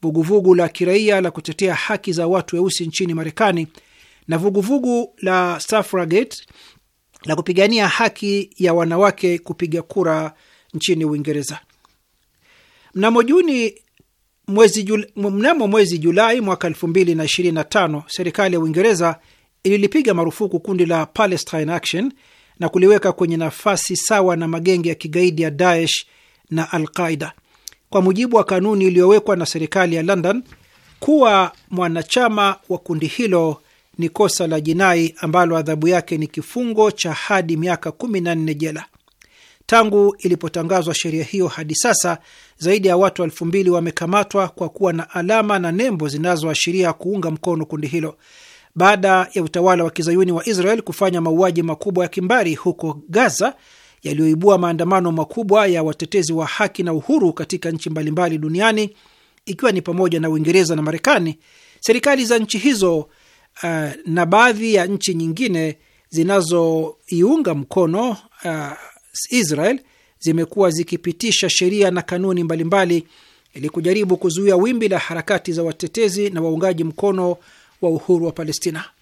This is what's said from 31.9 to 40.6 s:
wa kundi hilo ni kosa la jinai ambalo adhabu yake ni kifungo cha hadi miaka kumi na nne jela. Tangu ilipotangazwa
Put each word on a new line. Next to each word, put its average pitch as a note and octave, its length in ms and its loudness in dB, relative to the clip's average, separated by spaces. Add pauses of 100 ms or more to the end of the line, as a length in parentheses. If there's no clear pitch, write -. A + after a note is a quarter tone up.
wa F3+ 80 -4
kundi D#3+ 300 -4
hilo E3+ 540 -2 (360)
ni E3+ 120 -2
kosa F#3 380 0
la D#3+ 140 -2
jinai E3 560 2
ambalo E3+ 400 0
adhabu D#3 300 -2
yake F3 300 0
ni D3+ 100 -6
kifungo G#3+ 640 -2
cha F3+ 220 -6
hadi E3+ 440 -2
miaka E3+ 340 -2
kumi G#3 300 -4
na E3+ 140 -2
nne D#3+ 200 -2
jela. D#3 300 -6 (800)
Tangu G#3 540 4
ilipotangazwa E3+ 760 -2